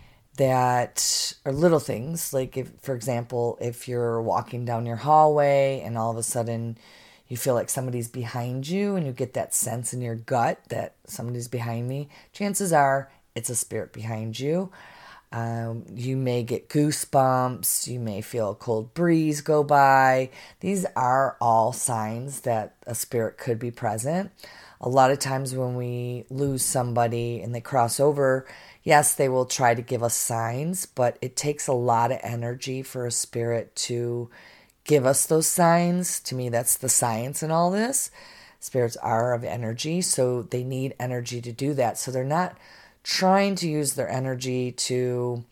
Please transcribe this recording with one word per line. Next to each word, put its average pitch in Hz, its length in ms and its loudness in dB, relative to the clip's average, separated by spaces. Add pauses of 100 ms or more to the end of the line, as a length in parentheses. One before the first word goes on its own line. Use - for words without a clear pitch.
(380)
that 127 960 2 (100)
are 139 80 -2
little 160 260 4
things. 139 540 -6
Like, 131 240 -2
if, 127 140 -6 (100)
for 135 140 -6
example, 120 680 -4
if 117 260 -8
you're 117 360 -2
walking 117 420 -2
down 117 220 -2
your 117 100 -4
hallway 143 880 4
and 117 140 -6
all 113 120 0
of 113 60 -6
a 117 60 -4
sudden 117 560 -4 (500)
you 127 80 -8
feel 131 160 0
like 110 160 0
somebody's 123 400 -4
behind 123 580 -6
you 196 300 -2
and 170 80 -2
you 135 80 -4
get 123 220 -6
that - 180 -4
sense 120 400 -4
in 123 80 -6
your 117 140 -6
gut 120 440 -2 (120)
that - 240 -6 (120)
somebody's 120 420 -8
behind 120 380 -6
me, 139 220 -6 (240)
chances 202 400 -2
are 139 380 4 (240)
it's 120 160 -6
a 120 40 -6
spirit - 380 -6
behind 110 480 -8
you. 170 320 -2 (580)
Um, 117 540 -6 (100)
you 127 220 -4
may 123 260 0
get 117 260 -4
goosebumps. 131 1160 2
You 123 140 -6
may 107 200 -4
feel 107 300 -2
a 98 60 -6
cold 113 380 -4
breeze 160 480 2
go 151 200 4
by. 135 680 6 (280)
These 185 260 0 (120)
are 127 440 2
all 113 320 4
signs 120 680 -4
that 110 340 -2 (100)
a 117 120 -8
spirit - 420 -4
could 113 220 -4
be 120 100 -4
present. 123 640 -4 (480)
A 123 80 -4
lot 131 240 6
of 139 80 0
times 131 340 -4
when 123 220 -2
we 123 540 -6
lose 135 340 -2
somebody 120 760 0
and 113 140 -6
they 120 60 -6
cross 120 400 2
over, 139 440 4 (380)
yes, 147 320 6
they 139 140 2
will 127 180 2
try 123 260 4
to 117 100 0
give 117 200 -2
us 117 140 0
signs, 123 720 -2
but 123 360 0
it 127 140 -8
takes 147 320 -2
a 143 40 2
lot 120 380 4
of 127 140 -2
energy 123 580 -6
for 127 240 -6
a 120 60 -4
spirit 117 640 -4
to 120 540 -4 (520)
give 143 240 4
us 135 200 2
those 160 200 2
signs. 175 720 2
To - 140 -8
me, 123 140 -4
that's 120 280 0
the 131 120 -4
science 120 520 0
in 156 120 -2
all 170 180 2
this. 220 400 -2 (480)
Spirits 120 380 -2
are 117 360 0
of 117 120 -2
energy, 120 560 -4
so 127 420 0
they 123 220 -6
need 131 340 -6
energy 123 420 -6
to 120 120 -10
do 135 220 -2
that. 120 240 0
So - 120 -6
they're 127 140 -2
not 160 340 -2 (460)
trying 196 500 4
to 175 120 -4
use 151 280 0
their 135 160 -2
energy 127 600 -2
to 123 800 -2